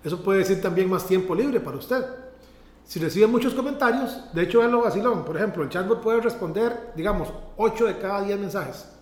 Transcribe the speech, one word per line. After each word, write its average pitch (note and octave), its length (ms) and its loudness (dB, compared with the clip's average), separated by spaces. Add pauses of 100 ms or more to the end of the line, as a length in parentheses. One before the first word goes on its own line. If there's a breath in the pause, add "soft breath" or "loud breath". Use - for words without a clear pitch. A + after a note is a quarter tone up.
eso D#3+ 180 -6
puede G3 180 2
decir F#3 220 2
también F#3 260 2
más F#3 200 0
tiempo F#3 260 2
libre A#3+ 260 2
para C3+ 180 -6
usted. B3+ 280 -2 (800 loud breath)
Si - 140 -8
recibe F3 260 4
muchos A#3+ 300 2
comentarios, C4 640 0 (140)
de E3 100 2
hecho, A3+ 160 4
véanlo A#3+ 220 4
vacilón. G#3 440 0
Por D#3+ 100 -6
ejemplo, F3 280 -2
el D#3 60 -4
chatbot G3 300 0
puede A3+ 220 2
responder, A3 720 -2
digamos, E3+ 340 -2 (280)
ocho A3 300 2
de F#3+ 100 -2
cada G3 240 -2
diez G3+ 160 -2
mensajes F3 500 -6 (140)